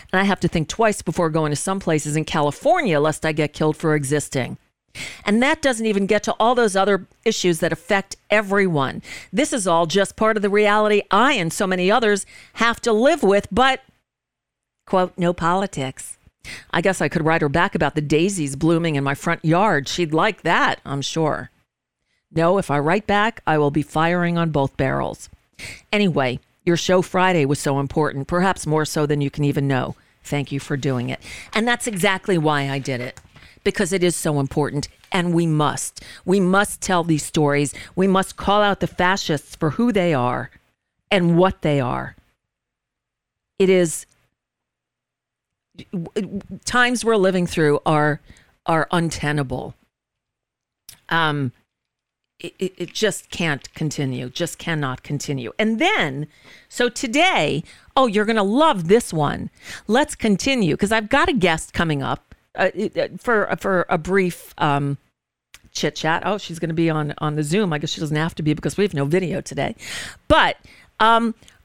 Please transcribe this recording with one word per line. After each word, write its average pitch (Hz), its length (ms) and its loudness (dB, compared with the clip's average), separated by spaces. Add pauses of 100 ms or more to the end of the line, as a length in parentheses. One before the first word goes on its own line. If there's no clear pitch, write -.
(120)
And 185 80 2
I 196 60 2
have 196 160 0
to 175 80 2
think 156 180 -2
twice 214 340 0
before 170 280 -2
going 156 220 0
to 147 40 -2
some 190 240 -4
places 151 380 0
in 156 80 0
California, 170 760 2
lest 151 260 0
I 160 60 0
get 151 220 -2
killed 156 240 0
for 156 180 0
existing. 143 600 -2 (680)
And 214 180 2
that 294 200 2
doesn't 226 240 0
even 202 220 0
get 208 160 2
to - 180 -2
all 233 140 4
those 220 200 2
other 196 320 2 (160)
issues 180 360 0
that 165 120 0
affect - 460 -2 (120)
everyone. 190 720 2 (300)
This 277 220 0
is 214 120 -2
all 170 200 4
just 185 320 0
part 220 180 2
of 208 60 -2
the 202 80 0
reality 208 600 4
I 240 240 4
and 170 200 0
so 208 120 -2
many 185 240 0
others 208 360 2 (300)
have 226 260 0
to 240 100 0
live 269 320 4
with, 196 260 4
but, 254 320 2 (1040)
quote, 185 300 0
"no 175 160 0
politics." 170 840 -4 (540)
I 175 100 0
guess 185 180 0
I 160 80 0
could 156 160 -2
write 160 180 2
her 151 80 2
back 170 260 0
about 156 200 0
the 151 60 0
daisies 151 560 0
blooming 165 380 2
in 139 100 -2
my 139 100 -2
front - 300 -4
yard. 160 420 2
She'd 160 260 -2
like 185 280 0
that, 220 440 0
I'm 139 160 -4
sure. 139 480 -4 (800)
No, 170 260 2
if 185 120 -2
I 143 100 0
write 170 280 0
back, 208 400 0
I 156 100 2
will 147 140 2
be 151 100 0
firing 170 560 0
on 165 140 0
both 143 260 -2
barrels. 139 520 -4 (640)
Anyway, 147 480 0 (240)
your 170 140 2
show 185 240 2
Friday 180 440 2
was 139 140 0
so 139 200 0
important, 139 480 -2
perhaps 180 400 0
more 151 180 0
so 151 200 0
than 147 140 0
you 143 100 -2
can 147 140 -4
even 143 240 0
know. 135 280 -2 (280)
Thank 143 280 -6
you 139 80 -4
for 147 180 -6
doing 127 320 -2
it. 131 100 -8 (340)
And 220 140 0
that's 240 200 -2
exactly 190 500 0
why 147 320 0
I 139 100 -4
did 127 220 -6
it, - 180 -12 (440)
because 196 280 0
it 185 120 2
is 175 120 4
so 147 240 0
important, 139 480 -2 (240)
and 175 220 0
we 170 140 2
must. - 560 -2 (200)
We 190 160 2
must 190 420 2
tell 175 220 0
these 160 220 0
stories. 143 480 0 (220)
We 190 120 2
must 190 300 0
call 208 240 2
out 202 180 2
the 170 80 -2
fascists 180 680 -2
for 156 160 -2
who 233 200 0
they 175 220 2
are 123 380 -2 (600)
and 175 260 4
what 185 260 2
they 147 160 2
are. 127 360 -6 (1400)
It 190 120 4
is, 180 360 2 (2500)
times 247 400 0
we're 226 140 2
living 185 300 2
through 147 400 0
are, 151 340 0 (460)
are 160 240 0
untenable. 147 800 -2 (1400)
Um, 147 440 0 (880)
it, - 180 -14
it, 185 200 -4
it 170 160 -10
just - 380 -2
can't 151 420 -4
continue, 135 560 -6
just - 280 -6
cannot 147 460 -4
continue. 135 560 -6
And 220 180 0
then, 196 500 -2 (420)
so 247 180 0
today, 240 800 0 (320)
oh, 269 100 4
you're 208 160 0
gonna 220 200 0
love 214 440 2
this 220 240 2
one. - 380 -2 (380)
Let's 269 280 0
continue, 208 640 0
'cause 208 160 0
I've 220 160 -2
got 302 180 4
a 359 60 0
guest 170 400 0
coming 156 280 0
up, 135 320 -6 (220)
uh, 190 180 2
it, - 240 -4
uh, 156 100 0 (100)
for, 214 420 0
for 190 300 0
a 170 80 2
brief, 175 600 -2
um, 143 400 0 (760)
chit - 240 -4
chat. 160 280 0
Oh, 196 120 -2
she's 170 220 -12
gonna 165 140 -4
be 165 160 2
on, 151 280 -2
on 151 180 -4
the 151 80 0
Zoom. 175 300 0
I 151 40 -2
guess 151 120 -6
she - 100 -8
doesn't 151 160 -4
have 160 200 -2
to 165 80 -6
be 151 100 2
because - 240 -4
we 202 80 2
have 196 80 -4
no 139 100 -2
video 151 380 -2
today. - 340 -6 (540)
But, 240 260 4 (460)
um, 226 340 2 (300)